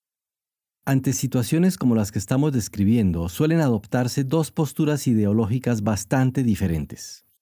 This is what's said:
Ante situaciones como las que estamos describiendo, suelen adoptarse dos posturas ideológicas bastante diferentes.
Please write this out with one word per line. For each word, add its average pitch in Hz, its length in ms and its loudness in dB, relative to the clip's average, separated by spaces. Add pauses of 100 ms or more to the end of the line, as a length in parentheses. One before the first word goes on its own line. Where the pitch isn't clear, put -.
(880)
Ante 135 260 0
situaciones 156 640 0
como 120 180 2
las 107 160 0
que - 80 -6
estamos 135 320 0
describiendo, 101 800 0
suelen 156 320 0
adoptarse 123 640 0
dos 151 280 -2
posturas 151 540 -2
ideológicas 110 760 0
bastante 127 600 0
diferentes. 90 840 -4 (160)